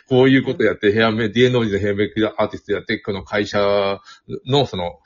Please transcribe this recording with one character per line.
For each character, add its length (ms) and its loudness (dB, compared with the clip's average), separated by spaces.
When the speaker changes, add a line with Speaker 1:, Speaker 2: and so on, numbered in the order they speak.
Speaker 1:
こ 160 6
う 60 6
い 80 6
う 40 2
こ 120 -4
と 100 0
や 80 2
っ 40 -8
て、 120 0
Speaker 2:
う 20 6
ん。 40 0
Speaker 1:
ヘ 100 2
ア 80 2
メ-、 160 -2
芸 220 2
能 140 0
人 100 -2
の 40 -2
ヘ 120 -2
ア 40 -4
メ 120 -2
イ 60 -16
ク 240 -2
ア 100 0
ー 20 -18
テ 80 -12
ィ 40 -18
ス 60 -20
ト 60 -6
や 80 -2
っ 40 -14
て、 140 -6
こ 140 -8
の 100 -8
会 240 -4
社 540 -2
の、 200 2
そ 100 -10
の、 180 -6